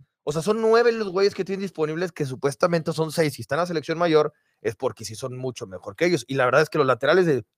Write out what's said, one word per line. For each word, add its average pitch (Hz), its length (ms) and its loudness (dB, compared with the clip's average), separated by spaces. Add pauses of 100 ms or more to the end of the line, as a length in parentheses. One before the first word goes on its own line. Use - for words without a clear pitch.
(240)
O 147 80 -2
sea, 151 120 -4
son 214 180 0
nueve 233 300 4
los 220 180 -4
güeyes 196 240 2
que 190 100 -6
tienen 190 180 -6
disponibles, 165 500 -4
que - 120 -6
supuestamente 147 680 -2
son 160 180 -2
seis. 156 220 0
Si - 80 -12
están 139 160 -4
en 165 60 0
la - 20 -2
selección 165 320 -4
mayor, 156 340 4 (300)
es 110 140 -4
porque 120 280 -6
sí 107 120 -12
son 127 220 -10
mucho 127 280 -8
mejor 95 300 -14
que 165 100 0
ellos. 175 220 0
Y 135 80 -6
la 131 100 2
verdad 127 160 4
es 151 80 0
que - 80 -4
los 147 80 2
laterales 139 400 2
de 135 200 0 (120)